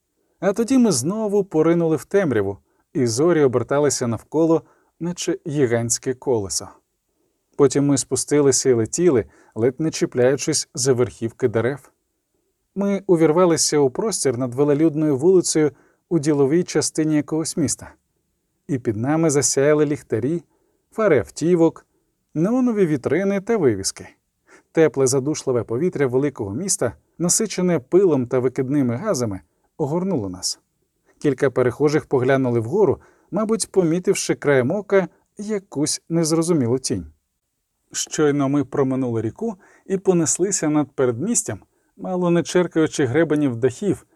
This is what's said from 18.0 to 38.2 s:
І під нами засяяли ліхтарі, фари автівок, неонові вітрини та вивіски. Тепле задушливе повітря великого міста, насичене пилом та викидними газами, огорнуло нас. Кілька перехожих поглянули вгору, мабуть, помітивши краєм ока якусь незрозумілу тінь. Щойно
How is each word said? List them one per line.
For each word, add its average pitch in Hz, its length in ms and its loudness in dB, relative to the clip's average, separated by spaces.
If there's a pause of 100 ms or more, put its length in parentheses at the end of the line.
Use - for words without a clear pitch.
І 139 120 -4
під 117 160 -4
нами 151 340 0
засяяли 147 560 2
ліхтарі, 143 580 -4 (480)
фари 190 280 2
автівок, 165 680 0 (480)
неонові 214 520 0
вітрини 170 560 -2
та 226 160 -2
вивіски. 101 500 -2 (640)
Тепле 143 360 2
задушливе 131 560 -2
повітря 143 440 -2
великого 127 460 -2
міста, 143 400 -4 (240)
насичене 180 600 -2
пилом 165 480 2
та 131 120 0
викидними 131 560 -2
газами, 123 460 -4 (360)
огорнуло 156 520 -4
нас. 90 300 -8 (600)
Кілька 139 280 0
перехожих 139 560 0
поглянули 131 540 0
вгору, 135 420 0 (300)
мабуть, 214 400 -4
помітивши 175 640 0
краєм 135 360 2
ока 196 360 0 (300)
якусь 202 720 -6
незрозумілу 160 680 0
тінь. 95 260 -6 (840)
Щойно 143 580 -2